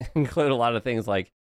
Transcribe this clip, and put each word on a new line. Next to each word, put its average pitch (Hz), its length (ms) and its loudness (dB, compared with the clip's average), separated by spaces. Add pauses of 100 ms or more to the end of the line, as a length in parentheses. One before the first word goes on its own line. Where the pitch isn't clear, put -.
<laughs> - 140 -10
include 147 360 2
a 139 60 2
lot 120 200 2
of 104 60 -4
things 113 240 -2
like 98 240 0 (240)